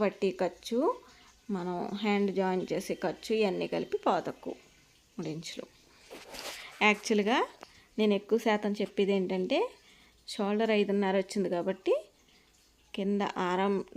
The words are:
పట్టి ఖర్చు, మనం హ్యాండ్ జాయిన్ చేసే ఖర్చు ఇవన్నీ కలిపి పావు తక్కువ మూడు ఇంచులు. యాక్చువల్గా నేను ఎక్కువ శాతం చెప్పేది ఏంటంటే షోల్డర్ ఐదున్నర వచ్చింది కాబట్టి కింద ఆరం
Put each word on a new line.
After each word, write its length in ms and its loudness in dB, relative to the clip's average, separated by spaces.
పట్టి 260 0
ఖర్చు, 380 -4
మనం 200 -4
హ్యాండ్ 360 2
జాయిన్ 340 0
చేసే 220 -2
ఖర్చు 360 -4
ఇవన్నీ 340 0
కలిపి 300 -2
పావు 240 2
తక్కువ 260 -10
మూడు 180 -6
ఇంచులు. 300 -10
యాక్చువల్గా 500 4
నేను 220 6
ఎక్కువ 260 2
శాతం 340 2
చెప్పేది 380 0
ఏంటంటే 400 0
షోల్డర్ 440 2
ఐదున్నర 440 2
వచ్చింది 340 -2
కాబట్టి 380 0
కింద 260 0
ఆరం 260 2